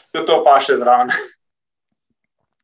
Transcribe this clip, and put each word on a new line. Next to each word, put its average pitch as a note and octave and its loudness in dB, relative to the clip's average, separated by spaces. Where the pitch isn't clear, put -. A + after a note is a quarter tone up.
tudi E3 -8
to D#3+ 0
paše C#3 2
zraven. B2 0